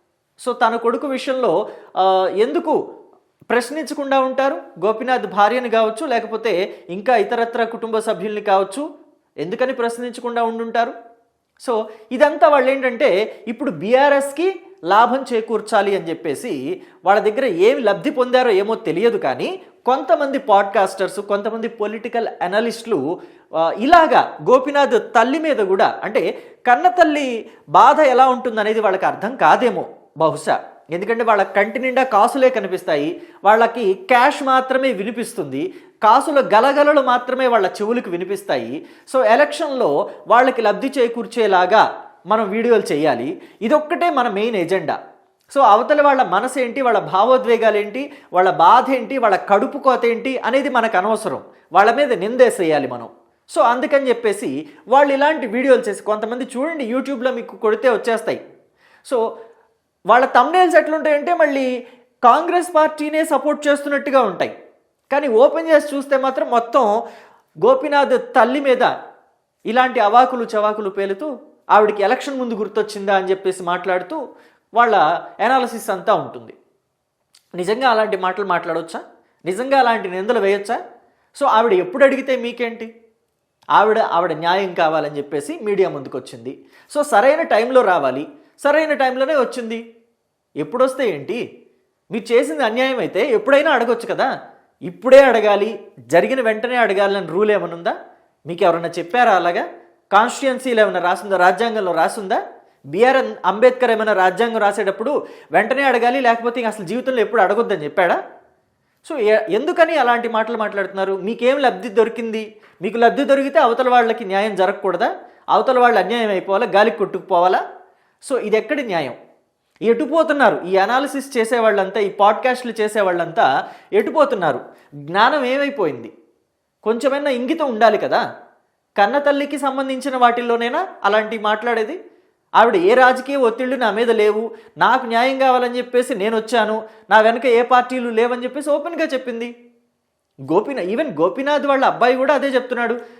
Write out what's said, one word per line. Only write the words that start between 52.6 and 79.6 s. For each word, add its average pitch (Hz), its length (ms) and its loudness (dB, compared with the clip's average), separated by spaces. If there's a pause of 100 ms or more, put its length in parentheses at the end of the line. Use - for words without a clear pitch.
మనం. 117 220 -12 (460)
So 330 60 4
అందుకని 262 480 2
చెప్పేసి 202 600 -4 (180)
వాళ్ళు 277 260 4
ఇలాంటి 285 340 0
వీడియోలు 247 340 2
చేసి, 196 220 -8
కొంతమంది 220 440 -6 (100)
చూడండి 285 360 -6
YouTube-లో 262 380 -4
మీకు 233 260 -10
కొడితే 220 320 0
వచ్చేస్తాయి. 214 560 -2 (680)
So 226 180 -2 (760)
వాళ్ళ 240 200 4
థంబ్‌నెయిల్స్ 320 500 4
ఎట్లుంటాయంటే 302 580 0
మళ్ళీ 269 540 0 (360)
కాంగ్రెస్ 330 520 2
పార్టీనే 302 480 0
సపోర్ట్ 294 440 -2
చేస్తున్నట్టుగా 285 540 0
ఉంటాయి, 165 360 -4 (540)
కానీ 294 160 0
ఓపెన్ 285 400 4
చేసి 294 280 2
చూస్తే 277 220 -2
మాత్రం 269 320 -2
మొత్తం 233 520 2 (640)
గోపీనాథ్ 269 560 2 (140)
తల్లి 254 240 4
మీద 202 340 2 (720)
ఇలాంటి 247 340 0
అవాకులు 233 560 4
చవాకులు 208 340 -2
పేలుతూ, 196 500 -6 (300)
ఆవిడకి 208 340 4
ఎలక్షన్ 254 360 -2
ముందు 233 160 -6
గుర్తొచ్చిందా 202 600 -4
అని 185 140 0
చెప్పేసి 190 340 -4
మాట్లాడుతూ, 180 640 -4 (440)
వాళ్ళ 226 220 4 (440)
అనాలిసిస్ 233 500 -2
అంతా 196 240 -2
ఉంటుంది. 127 400 -6 (1040)
నిజంగా 220 340 0
అలాంటి 214 280 2
మాటలు 185 280 -4
మాట్లాడొచ్చా? 170 560 -4 (440)
నిజంగా 254 340 0